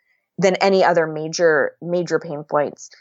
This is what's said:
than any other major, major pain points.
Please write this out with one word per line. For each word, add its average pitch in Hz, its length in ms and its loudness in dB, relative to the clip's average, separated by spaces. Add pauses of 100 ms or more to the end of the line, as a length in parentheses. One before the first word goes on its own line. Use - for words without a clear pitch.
(360)
than 185 200 2
any 190 280 2
other 165 220 2
major, 156 720 0
major 170 380 -4
pain 151 260 -12
points. - 460 -4 (100)